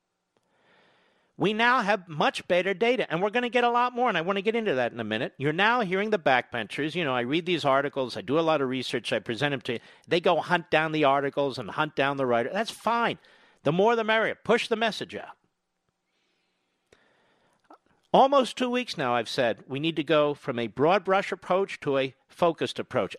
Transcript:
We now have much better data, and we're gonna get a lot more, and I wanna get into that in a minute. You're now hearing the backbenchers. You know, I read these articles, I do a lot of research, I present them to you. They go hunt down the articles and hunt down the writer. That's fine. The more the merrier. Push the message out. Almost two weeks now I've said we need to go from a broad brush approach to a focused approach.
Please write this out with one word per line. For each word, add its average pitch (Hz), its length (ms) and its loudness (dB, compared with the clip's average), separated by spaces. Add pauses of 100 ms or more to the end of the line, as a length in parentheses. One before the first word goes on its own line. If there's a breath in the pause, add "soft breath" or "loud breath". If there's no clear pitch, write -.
(1400 soft breath)
We 190 160 0
now 240 300 2
have 196 260 0
much 170 380 -2
better 180 260 2
data, 226 380 0
and 165 100 -2
we're 208 100 0
gonna 247 180 -2
get 240 160 0
a 240 60 2
lot 240 240 0
more, 247 140 0
and 196 80 0
I 165 40 0
wanna 196 220 -2
get 214 120 -2
into 220 200 0
that 123 180 0
in 120 80 -10
a 113 40 -4
minute. 110 340 -4
You're 143 140 -2
now 214 280 2
hearing 196 300 -2
the 214 80 0
backbenchers. 135 760 0
You 175 100 -4
know, 131 100 -2
I 123 80 0
read 156 240 -2
these 160 180 -2
articles, 135 520 0
I 110 40 -8
do 127 180 0
a - 20 2
lot 156 200 2
of 135 80 0
research, 127 440 -4
I 117 60 0
present 123 340 -2
them 139 100 -6
to 127 120 -6
you. 110 40 -6 (280 loud breath)
They 165 140 0
go 175 160 4
hunt 165 340 -2
down 156 220 2
the 156 120 2
articles 139 540 0
and 104 120 -8
hunt 151 260 -4
down 139 200 0
the 135 100 -2
writer. 120 260 2
That's 208 180 -4
fine. 226 480 -2 (460 soft breath)
The 143 80 2
more 208 240 4
the 226 80 -2
merrier. 214 320 0
Push - 320 0
the 226 80 0
message 208 400 -4
out. - 200 -14 (2750 soft breath)
Almost 262 440 4
two 254 100 -2
weeks 247 300 -4
now 123 160 0
I've 117 140 0
said 120 380 -2
we 139 140 -8
need 160 160 -2
to 160 80 -2
go 147 300 2
from 127 240 -8
a 117 80 -4
broad 160 360 2
brush 190 300 0
approach 190 480 -2
to 139 160 -2
a 131 180 -2 (140)
focused - 500 -2
approach. 104 400 -4